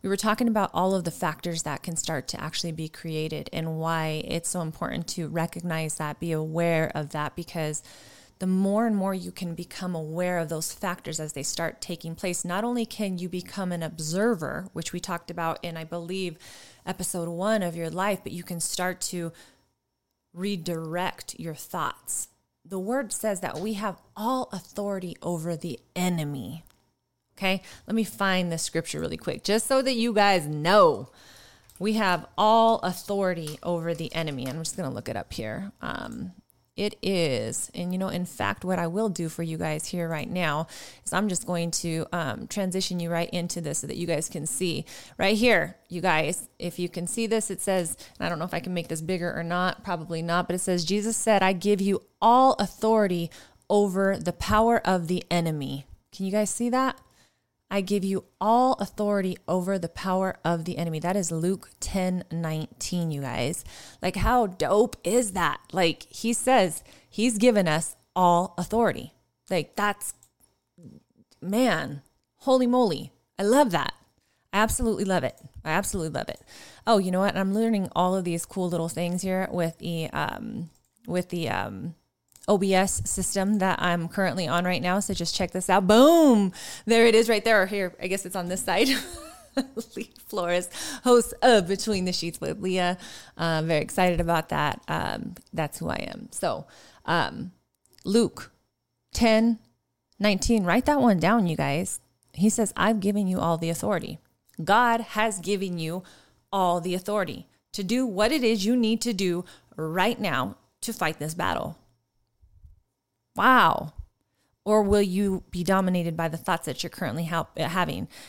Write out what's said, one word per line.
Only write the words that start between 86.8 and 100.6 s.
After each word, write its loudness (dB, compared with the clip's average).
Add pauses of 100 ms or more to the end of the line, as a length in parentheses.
There 6
it 6
is 6
right 2
there. 6
Or 4
here, -4
I -8
guess -2
it's -12
on -4
this -4
side. 2 (540)
<laughs> -8
Lee -12 (140)
Flores, -2 (340)
host 6
of 8
Between 0
the 0
Sheets -4
with -6
Leah. 0 (360)
Uh, 0
very 2
excited 2
about 0
that. 0
Um, -4 (200)
that's -4
who -4
I -4
am. -8
So, -4 (400)
um, -2 (520)
Luke 2 (600)
ten 6 (640)
nineteen, 4